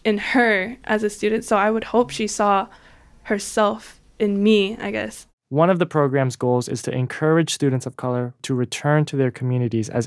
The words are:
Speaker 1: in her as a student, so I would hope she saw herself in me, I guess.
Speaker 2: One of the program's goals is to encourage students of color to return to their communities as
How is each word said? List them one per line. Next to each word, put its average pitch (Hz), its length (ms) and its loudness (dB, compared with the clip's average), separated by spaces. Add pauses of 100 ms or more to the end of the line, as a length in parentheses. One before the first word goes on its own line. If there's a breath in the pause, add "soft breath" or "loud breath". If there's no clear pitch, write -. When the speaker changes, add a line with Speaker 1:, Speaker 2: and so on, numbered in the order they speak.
Speaker 1:
in 214 140 0
her 226 680 0
as 214 180 0
a 208 80 -2
student, 214 340 -2
so 214 120 2
I 208 160 2
would 220 120 -2
hope 240 260 0
she 214 180 -4
saw 202 400 0 (560 soft breath)
herself 214 760 -2 (200)
in 202 240 0
me, 208 320 4
I - 160 -8
guess. 214 340 -8 (220)
Speaker 2:
One 160 220 4
of 175 100 2
the 170 60 2
program's 135 500 0
goals 123 320 0
is 127 140 -6
to - 120 -4
encourage 156 580 0
students 131 320 0
of 127 120 -10
color 123 360 -4 (100)
to 135 120 -4
return 147 520 0
to 147 100 -6
their 131 160 2
communities 120 560 -2
as 117 180 -2